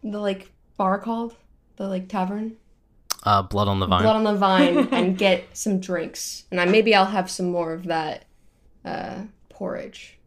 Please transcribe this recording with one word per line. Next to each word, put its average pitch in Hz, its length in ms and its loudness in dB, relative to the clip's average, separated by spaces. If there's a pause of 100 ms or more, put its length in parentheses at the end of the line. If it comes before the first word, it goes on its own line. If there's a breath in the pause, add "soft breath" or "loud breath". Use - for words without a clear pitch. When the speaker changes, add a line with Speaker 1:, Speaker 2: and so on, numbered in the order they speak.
Speaker 1:
the, 208 160 -6
like, 196 320 -4 (260)
bar 196 220 2
called? 226 360 -6 (400)
The, 196 140 -8
like, 185 180 -6
tavern?" 208 460 -4 (720)
Speaker 2:
Uh, 101 180 4
Blood 98 260 0
on 98 140 2
the 92 60 0
Vine. 90 160 4
Speaker 1:
Blood 220 120 4
on 220 80 2
the 208 120 2
Vine 190 540 4
Speaker 3:
<laughs> - 20 -2
Speaker 1:
and 185 260 0
get 185 340 2
some 196 300 -2
drinks. - 680 -8
And 180 100 -2
I, 175 40 2
maybe 214 300 4
I'll 190 120 6
have 190 240 -2
some 180 200 -4
more 170 220 -2
of 175 120 -12
that, 160 380 -4 (600)
uh, 185 380 -8 (260)
porridge. - 760 -12